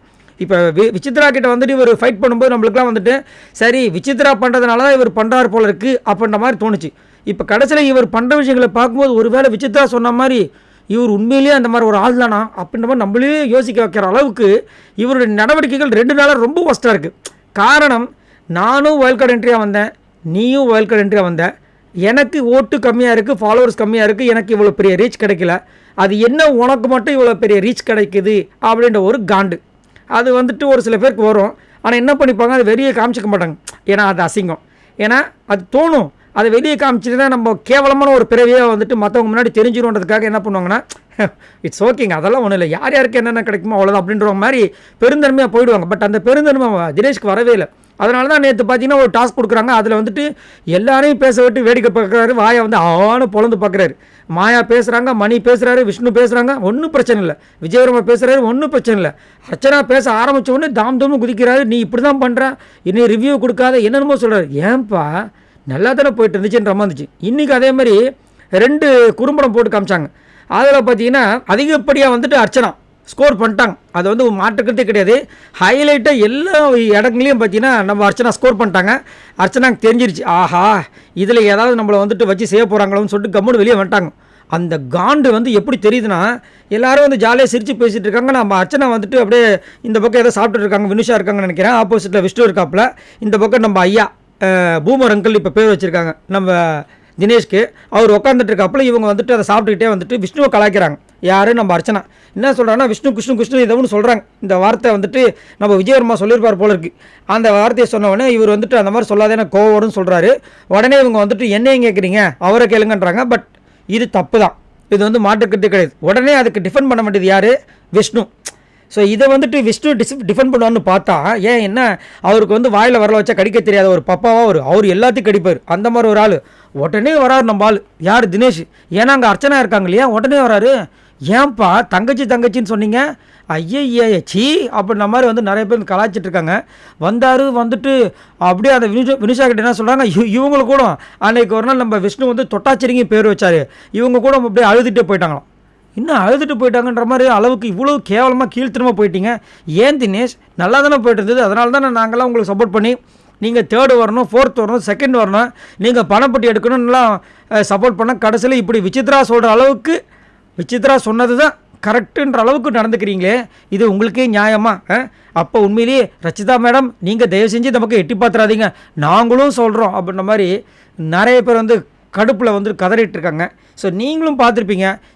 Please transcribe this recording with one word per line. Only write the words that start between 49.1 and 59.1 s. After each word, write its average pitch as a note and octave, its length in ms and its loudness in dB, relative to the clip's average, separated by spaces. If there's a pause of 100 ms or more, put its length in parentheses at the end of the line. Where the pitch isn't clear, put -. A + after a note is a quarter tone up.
டாஸ்க் A#3+ 240 0
கொடுக்குறாங்க. A3+ 280 0
அதுல A3 360 0
வந்துட்டு G#3+ 340 -6 (300)
எல்லாரையும் C4+ 520 2
பேச B3 260 2
விட்டு B3 200 2
வேடிக்கை A3+ 400 2
பார்க்குறாரு, A3+ 300 0
வாயை A#3 280 2
வந்து A3 160 -2
ஆன்னு F#3+ 460 2
பொளந்து A3 340 0
பார்க்குறாரு. F#3 380 -2 (320)
மாயா G#3+ 360 0
பேசுறாங்க, A#3+ 500 0
மணி A3 260 0
பேசுறாரு, B3 440 2
விஷ்ணு A#3 260 -2
பேசுறாங்க, A#3+ 500 0
ஒண்ணும் A#3 300 -4
பிரச்சனை A#3+ 320 0
இல்ல. E3 180 -6 (220)
விஜயவர்மா A#3+ 440 2
பேசுறாரு, A#3+ 360 2
ஒண்ணும் B3+ 280 -2
பிரச்சனை A3+ 320 -2
இல்ல. D3+ 140 -4 (340)